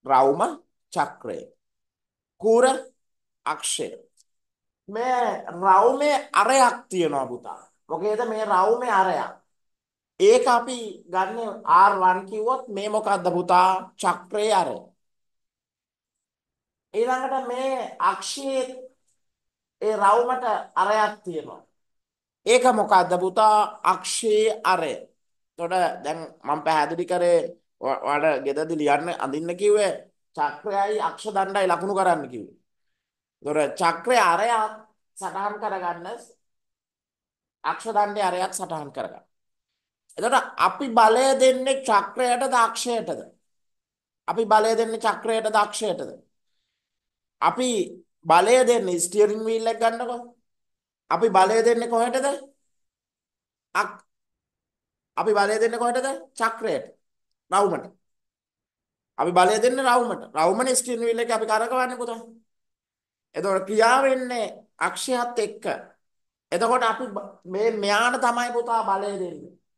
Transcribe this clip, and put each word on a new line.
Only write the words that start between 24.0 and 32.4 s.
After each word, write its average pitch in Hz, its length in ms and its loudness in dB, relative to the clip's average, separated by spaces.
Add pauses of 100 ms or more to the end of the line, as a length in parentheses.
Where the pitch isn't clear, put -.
අරය. 165 300 0 (680)
එතකොට 170 140 -4 (260)
දැන් 151 200 -6 (200)
මම 147 220 -4
පැහැදිලි 156 440 0
කරේ 175 320 2 (400)
ඔ-, 131 240 -4
ඔයාලට 147 420 0
ගෙදරදී 151 360 -4
ලියන්න 147 380 0
අඳින්න 156 380 -6
කිව්වේ 208 360 2 (440)
චක්‍රයයි 196 680 -2
අක්ෂ 160 260 -6
දණ්ඩයි 196 400 0
ලකුණු 180 280 -2
කරන්න 180 300 2
කිව්වේ. 120 300 -14 (880)